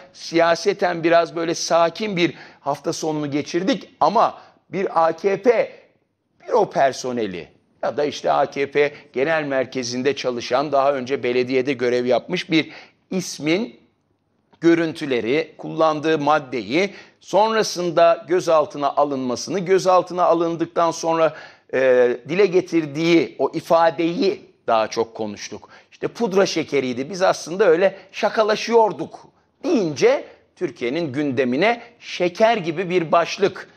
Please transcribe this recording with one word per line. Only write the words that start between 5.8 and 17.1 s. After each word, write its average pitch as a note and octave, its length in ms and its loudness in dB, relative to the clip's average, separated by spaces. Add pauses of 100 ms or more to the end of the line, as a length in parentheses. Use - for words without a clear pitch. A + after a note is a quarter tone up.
büro G#3 240 2
personeli A#2+ 800 -2 (340)
ya B2+ 140 -4
da D3 80 0
işte D3+ 280 -2
A C#3+ 140 2
K C#3 240 -6
P C#3+ 220 2 (200)
genel D3+ 320 0
merkezinde C3 720 -2
çalışan, B2+ 560 -4
daha C#3 200 2
önce B2+ 300 -4
belediyede B2+ 500 0
görev B2 320 0
yapmış B2 460 -2
bir D#3 200 0 (400)
ismin F3+ 680 -4 (800)
görüntüleri, D#3 960 0
kullandığı D#3 600 0
maddeyi, C#3+ 760 -2 (260)